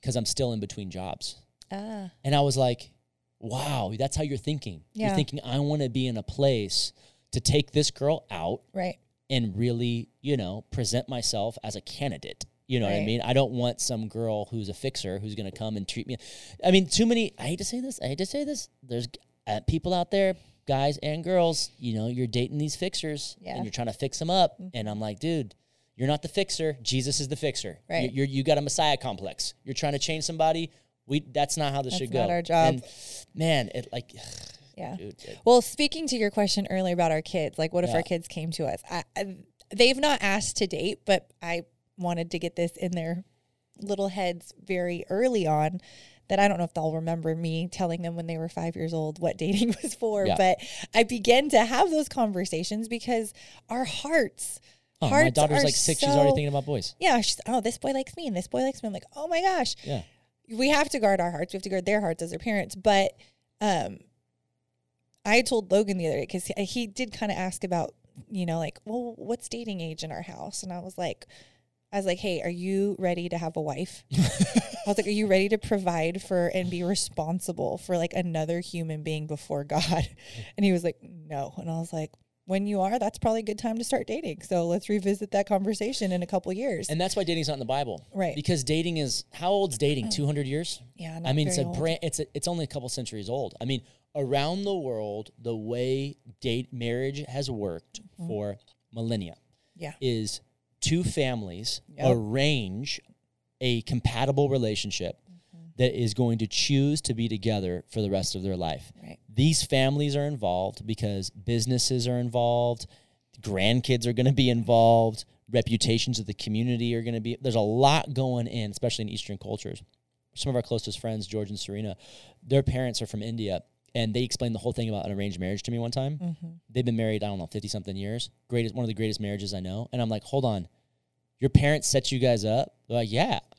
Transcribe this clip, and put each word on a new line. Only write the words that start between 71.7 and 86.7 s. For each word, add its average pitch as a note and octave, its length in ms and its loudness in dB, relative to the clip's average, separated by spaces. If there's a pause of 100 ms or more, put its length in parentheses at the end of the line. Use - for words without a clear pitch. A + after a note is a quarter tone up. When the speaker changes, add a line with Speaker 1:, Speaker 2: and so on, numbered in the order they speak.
Speaker 2:
I G3+ 60 -2
was G3 80 0
like, F3+ 120 0
"Hey, F#3 240 -2
are - 80 -2
you F#3+ 480 0
ready F3 300 0
to E3+ 100 -4
have E3 180 -4
a E3 60 -2
wife?" D3+ 460 -6
Speaker 1:
<laughs> C3+ 80 -4
Speaker 2:
I - 720 2
was G3+ 120 0
like, G#3+ 80 2
"Are G3+ 40 -2
you G#3 160 0
ready F#3+ 240 4
to G#3+ 80 2
provide F3+ 640 0
for F3 260 0
and F3+ 220 -2
be F3 120 -4
responsible F3 960 -2
for, F3+ 180 -2
like, E3+ 180 0
another E3+ 460 0
human D#3+ 420 -4
being D#3 240 -2
before D3 380 -4
God?" D3+ 180 2
<laughs> - 720 -2
And G3+ 80 4
he G3 80 8
was F3 120 2
like, E3+ 180 -2
"No." D3+ 540 -8
And E3+ 140 -8
I E3 80 -2
was E3 140 -6
like, D#3 180 -4 (360)
"When G3 200 0
you G#3 160 0
are, G#3 160 2
that's G#3+ 200 -2
probably A3+ 220 2
a G#3+ 40 -6
good G#3 140 -4
time A3+ 200 -2
to A#3 60 -4
start A#3 220 0
dating. - 360 -6
So E3+ 240 0
let's F3 240 -2
revisit G3+ 400 0
that G3 160 2
conversation G#3 640 0
in F3+ 100 0
a F3 40 -4
couple F3+ 260 -2
years." G3 380 -4